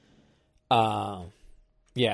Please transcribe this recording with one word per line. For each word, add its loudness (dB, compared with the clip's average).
uh, 0
yeah, 2